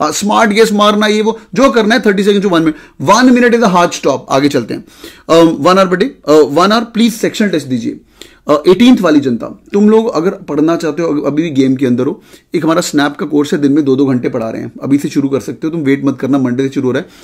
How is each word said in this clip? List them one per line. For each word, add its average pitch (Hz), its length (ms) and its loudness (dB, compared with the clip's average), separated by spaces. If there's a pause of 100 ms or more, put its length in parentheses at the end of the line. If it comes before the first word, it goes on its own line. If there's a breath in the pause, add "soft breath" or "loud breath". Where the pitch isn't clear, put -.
आ, 151 100 -2
स्मार्ट 208 400 0
गेस 220 200 2
मारना, 208 360 2
ये 214 140 0
वो 220 180 -2 (160 loud breath)
जो 262 160 4
करना 220 240 2
है 226 60 -2
थर्टी 202 220 0
सेकंड 202 200 2
to 202 80 0
वन 165 80 2
मिनट। 160 80 0 (340 loud breath)
One 208 240 4
minute 240 280 4
is 233 100 2
a 180 120 2
hard 175 240 0
stop। 135 200 -2 (100)
आगे 139 200 2
चलते 120 240 -4
हैं। - 120 -12 (440 loud breath)
अम, 165 180 6
वन 165 300 2
आवर 190 120 2
per 185 140 0
day, 254 60 -4 (180)
अ, 147 60 4
वन 156 380 4
आवर 226 120 0
प्लीज 226 300 -2
सेक्शनल 196 360 -4
टेस्ट 147 180 -6
दीजिए। 120 340 -6 (480 loud breath)
अ, 147 180 0
एटीन्थ 240 340 6
वाली 156 180 2
जनता, 123 420 -6 (120)
तुम 208 160 4
लोग 220 220 2
अगर 165 200 -2
पढ़ना 160 440 -2
चाहते 156 260 -4
हो, 147 200 -2
अभी 143 220 -2
भी 175 60 -4
गेम 135 260 -2
के 131 100 -2
अंदर 123 200 0
हो, - 160 -6 (340 soft breath)
एक - 80 -4
हमारा 180 180 -2
स्नैप 147 340 -4
का - 100 -8
कोर्स 147 280 -2
है, 147 80 -2
दिन 139 100 2
में 147 140 0
दो 135 100 0
दो 139 100 0
घंटे 127 240 -2
पढ़ा 113 200 -6
रहे 113 120 -10
हैं। 120 100 -12 (120)
अभी 139 140 0
से 147 120 -4
शुरू 135 200 -2
कर 135 100 -2
सकते 139 280 -10
हो 156 40 -8
तुम, 165 100 -6
वेट 139 240 0
मत 151 140 -4
करना, 139 180 -2
मंडे 127 260 -2
से 135 60 -2
शुरू 131 180 -4
हो 120 40 -2
रहा 135 100 -4
है, - 60 -12 (160 loud breath)